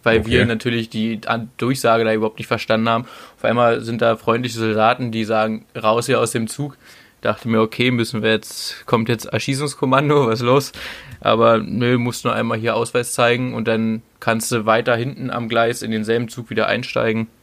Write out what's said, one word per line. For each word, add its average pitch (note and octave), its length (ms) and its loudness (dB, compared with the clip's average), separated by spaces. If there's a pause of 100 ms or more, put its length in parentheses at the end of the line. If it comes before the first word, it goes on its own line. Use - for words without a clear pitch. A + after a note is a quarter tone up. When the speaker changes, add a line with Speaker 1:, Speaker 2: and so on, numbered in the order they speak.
Speaker 1:
weil A2+ 180 4
Speaker 2:
Okay. A2 100 -6
Speaker 1:
wir B2 160 4
natürlich A#2 440 -2
die A2 360 -4
An-, A#2 300 -4
Durchsage A#2 480 2
da A2 80 2
überhaupt A2 260 -2
nicht - 100 -12
verstanden A2+ 400 0
haben. A#2 160 0 (320)
Auf - 80 -12
einmal A#2 380 2
sind A2+ 200 -4
da A#2 140 4
freundliche A2+ 420 -2
Soldaten, A2+ 540 2
die A2 120 -2
sagen, A2 400 -2 (160)
"Raus A2+ 260 2
hier A#2+ 140 2
aus A#2 120 0
dem A2+ 160 -2
Zug." C#3+ 280 -8 (460)
Dachte A2+ 260 -2
mir, A2+ 140 4
okay, A#2+ 280 0
müssen A2+ 320 -2
wir A2 80 2
jetzt, - 560 -4
kommt A2+ 220 0
jetzt A#2 160 -2
Erschießungskommando, C#3 1000 0
was A2+ 140 0
ist A#2+ 60 0
los? C3 260 2 (480)
Aber A2+ 380 4
nö, B2 400 0
musst A#2+ 260 -4
nur A#2+ 100 0
einmal A#2 240 -2
hier A2 180 -2
Ausweis A#2+ 380 -2
zeigen B2 400 2
und A#2 120 -4
dann A2+ 360 0 (180)
kannst A2+ 320 -2
du A2 140 0
weiter A#2 280 2
hinten B2 360 -4
am A#2 180 -6
Gleis A#2 320 0
in A2 100 -6
denselben A2+ 380 0
Zug - 220 -12
wieder G#2+ 180 0
einsteigen. A2+ 600 -2 (140)